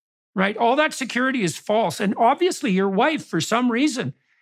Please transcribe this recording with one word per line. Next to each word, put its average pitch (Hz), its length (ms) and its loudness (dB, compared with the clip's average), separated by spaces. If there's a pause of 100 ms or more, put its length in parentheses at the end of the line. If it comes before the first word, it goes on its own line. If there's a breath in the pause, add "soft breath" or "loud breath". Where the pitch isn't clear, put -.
(360)
right? 196 220 0
All 233 180 2
that 302 180 2
security 254 500 -2
is 165 140 -2
false. 208 420 -2
And 202 180 0
obviously 302 540 2
your 190 180 2
wife, 254 360 0
for - 140 -4
some 240 320 0
reason, 233 420 -2 (280)